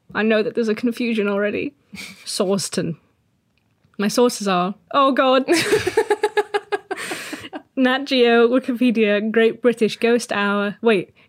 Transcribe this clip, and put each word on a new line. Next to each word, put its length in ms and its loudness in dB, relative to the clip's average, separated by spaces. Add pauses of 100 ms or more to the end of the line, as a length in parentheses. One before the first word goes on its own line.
(140)
I 80 -4
know 220 2
that 100 -4
there's 160 -2
a 60 0
confusion 520 -2
already. 460 -4 (500)
Sawston. 760 -4 (1000)
My 100 -2
sources 400 0
are, 280 -2 (180)
oh 180 4
God. 360 2
<laughs> 2250 -4
Nat 300 0
Geo, 420 4
Wikipedia, 840 0
Great 280 2
British 380 0
Ghost 340 0
Hour. 500 -2
Wait, 340 0 (140)